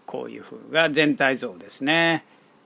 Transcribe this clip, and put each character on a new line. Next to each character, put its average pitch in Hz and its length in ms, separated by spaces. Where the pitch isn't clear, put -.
こ 131 220
う - 20
い 113 80
う - 60
風 - 140
が 160 200
全 147 240
体 131 220
像 110 200
で 82 140
す - 120
ね。 165 400